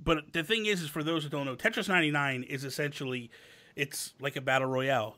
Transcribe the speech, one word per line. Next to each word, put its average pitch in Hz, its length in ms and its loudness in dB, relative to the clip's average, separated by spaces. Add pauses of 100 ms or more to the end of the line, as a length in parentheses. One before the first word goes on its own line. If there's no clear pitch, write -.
But 156 300 0
the 165 100 0
thing 214 220 0
is, 202 160 2
is 151 80 -6
for 156 140 -4
those 160 180 0
that 147 100 -4
don't 143 140 -2
know, 131 100 -4
Tetris 220 320 0
ninety-nine 147 540 4
is 135 240 -6
essentially, 131 640 -4 (460)
it's - 440 -6
like 139 160 -4
a 139 60 -6
battle 131 280 4
royale. 131 480 2